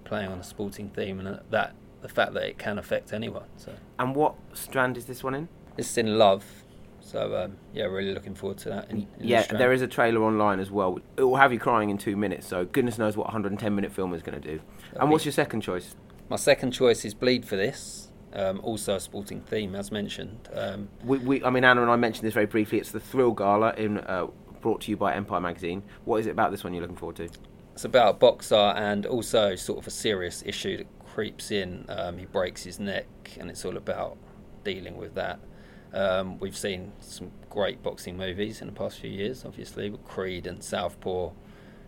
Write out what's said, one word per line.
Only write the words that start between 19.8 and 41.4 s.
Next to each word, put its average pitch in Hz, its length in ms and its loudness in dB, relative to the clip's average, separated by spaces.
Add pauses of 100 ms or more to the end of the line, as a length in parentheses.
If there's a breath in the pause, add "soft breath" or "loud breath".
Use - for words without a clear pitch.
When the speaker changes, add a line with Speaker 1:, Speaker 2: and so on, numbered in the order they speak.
Speaker 1:
mentioned. 104 600 -6
Um, 104 360 -6 (160)
Speaker 2:
We, 135 140 2
we, 127 260 0
I 127 60 4
mean, 127 140 4
Anna 123 180 10
and 120 80 6
I 120 60 8
mentioned 113 300 2
this 107 80 -2
very 107 120 4
briefly. 107 320 2
It's - 140 -6
the 107 80 -6
Thrill 127 320 4
Gala 104 420 4
in, 104 240 -2
uh, 90 280 -2 (340)
brought 110 220 0
to - 80 -6
you 104 60 0
by 95 180 2
Empire 101 260 -2
Magazine. 87 420 -4 (220 loud breath)
What 110 140 2
is 110 80 0
it 101 40 -2
about 85 200 2
this 92 140 -8
one 90 100 -6
you're 85 80 -4
looking 87 140 -8
forward 85 200 -8
to? 85 120 -8 (440)
Speaker 1:
It's - 140 -12
about 117 300 8
a - 20 -16
boxer - 360 6 (220)
and 104 300 0
also 107 500 2
sort - 220 -4
of - 80 -12
a - 40 -10
serious 92 540 -2
issue 101 320 -4
that 95 100 -10 (200)
creeps - 440 -6
in. 95 380 -2
Um, 92 300 -6
he 92 80 -12
breaks 92 360 -2
his 87 160 -12
neck, 98 280 -4 (340)
and 85 100 -10
it's - 140 -10
all 95 140 -6
about - 400 -4 (460)
dealing 92 340 -6
with 92 160 -10
that. 92 260 -4 (520 loud breath)
Um, 95 460 0
we've 98 180 -6
seen 95 440 -6
some - 320 -14 (160)
great 98 340 -2
boxing - 340 -6
movies 95 440 -4
in - 80 -12
the - 40 -12
past - 280 -6
few 107 100 -10
years, 104 340 -6
obviously, - 460 -10
with - 140 -12
Creed 92 420 -6
and 90 160 -10
Southpaw, 90 680 -4 (580 loud breath)